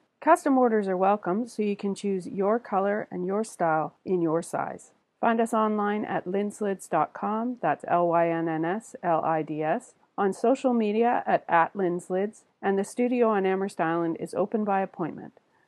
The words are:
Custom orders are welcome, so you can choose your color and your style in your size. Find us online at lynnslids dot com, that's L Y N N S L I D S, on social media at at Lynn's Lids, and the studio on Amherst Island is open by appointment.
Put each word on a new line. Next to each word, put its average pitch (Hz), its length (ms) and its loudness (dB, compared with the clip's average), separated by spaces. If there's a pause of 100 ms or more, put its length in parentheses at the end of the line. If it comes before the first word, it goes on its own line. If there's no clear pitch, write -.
(200)
Custom 302 380 4
orders 220 300 2
are 185 80 0
welcome, 196 500 0
so 226 160 -4
you 202 140 0
can 202 180 -4
choose 196 320 -4
your 202 320 0
color 202 520 -2
and 180 160 -6
your 202 180 -2
style 156 500 -2 (100)
in 185 180 0
your 165 200 2
size. - 480 -8 (300)
Find 233 200 2
us 226 140 0
online 214 500 0
at - 220 -6
lynnslids 196 600 -4
dot 156 260 0
com, 226 480 -4
that's 151 260 -2
L 175 200 2
Y 170 200 4
N 165 200 -2
N 160 160 -2
S 190 380 -6
L 165 220 2
I 160 180 2
D 156 200 -6
S, 165 320 -2 (240)
on 196 140 2
social 247 420 2
media 226 520 2
at - 220 2
at 170 260 4
Lynn's 180 360 -2
Lids, 196 340 -4 (160)
and 196 180 0
the 196 60 0
studio 240 460 0
on 196 160 2
Amherst 190 340 -2
Island 165 400 0
is - 140 -10
open 214 300 0
by 196 160 0
appointment. 185 540 -8 (340)